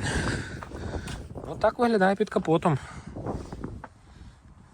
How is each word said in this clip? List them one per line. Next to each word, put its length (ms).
Отак 320
виглядає 360
під 140
капотом. 480